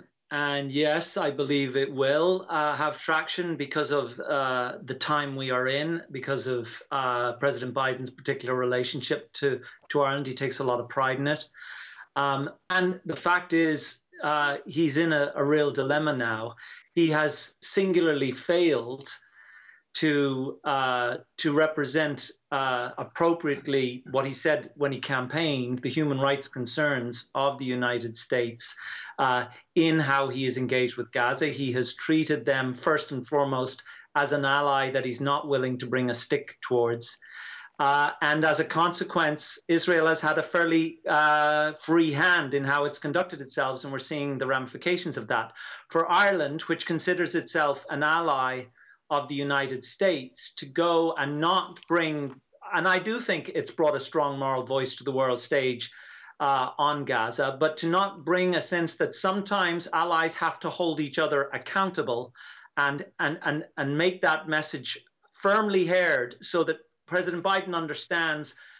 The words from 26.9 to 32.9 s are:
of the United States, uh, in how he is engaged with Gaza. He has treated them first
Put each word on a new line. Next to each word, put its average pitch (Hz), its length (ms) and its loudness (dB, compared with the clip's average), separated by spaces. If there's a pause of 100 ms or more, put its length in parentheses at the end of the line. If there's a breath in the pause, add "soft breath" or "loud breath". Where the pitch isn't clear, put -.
of 135 240 0
the 135 60 -8
United 120 520 -2
States, 120 580 -4 (440 loud breath)
uh, 127 280 2 (280 loud breath)
in 160 240 6
how 139 300 2
he 131 180 -2
is 123 100 -2
engaged 127 400 0
with 120 140 -8
Gaza. 120 380 0
He 131 240 -4
has 123 220 -2
treated 156 520 0
them 131 260 0
first 151 380 0